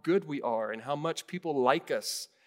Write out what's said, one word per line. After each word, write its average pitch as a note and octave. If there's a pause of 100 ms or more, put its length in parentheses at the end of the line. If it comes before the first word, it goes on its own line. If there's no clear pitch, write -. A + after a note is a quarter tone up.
good F#3
we D3
are A2
and A2+
how C#3
much D#3+
people D#3+
like C#3+
us, - (200)